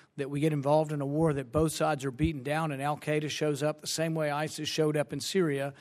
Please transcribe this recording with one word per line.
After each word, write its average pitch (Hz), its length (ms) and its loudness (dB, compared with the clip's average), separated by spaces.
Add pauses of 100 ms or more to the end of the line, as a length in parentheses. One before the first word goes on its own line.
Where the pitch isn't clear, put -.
(160)
that 139 140 -4
we 143 80 -4
get 156 140 2
involved 151 400 2
in 147 80 -2
a 139 60 -2
war 151 260 2
that 135 180 -6
both 160 220 2
sides 151 320 0
are 139 80 -2
beaten 147 320 0
down 151 260 -2
and 135 100 -6
Al-Qaeda 151 480 -2
shows 147 360 0
up 151 160 -2
the 185 80 -16
same 160 260 -2
way 156 160 0
isis 151 380 -4
showed 151 280 2
up 147 160 0
in 143 60 -4
Syria, 139 640 0